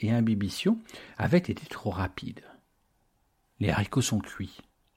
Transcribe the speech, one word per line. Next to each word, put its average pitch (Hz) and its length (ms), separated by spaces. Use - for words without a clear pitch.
et 107 100
imbibition 113 680
avait 170 220
été - 260
trop - 260
rapide. - 520
Les 101 100
haricots 107 320
sont 110 160
cuits. - 400